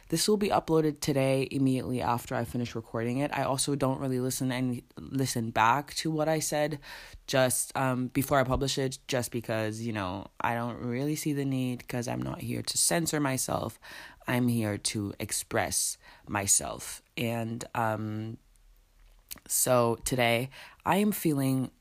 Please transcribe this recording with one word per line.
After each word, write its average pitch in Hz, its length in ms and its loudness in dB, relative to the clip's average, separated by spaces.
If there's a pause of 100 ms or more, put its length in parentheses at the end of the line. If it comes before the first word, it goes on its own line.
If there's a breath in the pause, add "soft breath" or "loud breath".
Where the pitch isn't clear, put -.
This 165 180 2
will 208 100 4
be 196 120 0
uploaded 156 500 2
today 135 500 2
immediately 127 500 2
after 120 360 0
I 120 100 0
finish 120 300 -4
recording 117 420 -4
it. 147 160 0
I 135 80 -2
also 135 320 0
don't 139 260 0
really 131 200 -2
listen 131 320 -2
and 127 320 -2 (140)
listen 131 520 -2
back 113 460 2
to - 160 -2
what 151 180 0
I 160 80 2
said 151 420 0 (460 loud breath)
just, 131 500 2
um, 127 340 0
before 139 300 2
I 131 40 6
publish 131 340 0
it, 131 300 -2
just 123 240 -2
because, 110 500 -2
you 117 120 -4
know, 98 340 -4 (140)
I 117 120 2
don't 117 240 -4
really 131 380 -2
see 151 180 -2
the 139 120 -2
need 127 420 -2
'cause 123 200 -4
I'm 123 140 -4
not 131 200 -6
here 117 200 -4
to - 160 -4
censor 160 420 2
myself. 131 600 0 (480 loud breath)
I'm 123 200 2
here 110 300 0
to 101 420 -2
express - 800 -2 (300 loud breath)
myself. - 720 -2 (160)
And, 117 560 -2
um, 110 640 -2 (1080)
so 120 480 4 (100)
today 120 440 2 (360 loud breath)
I 160 120 4
am 208 140 4
feeling 135 580 2 (120)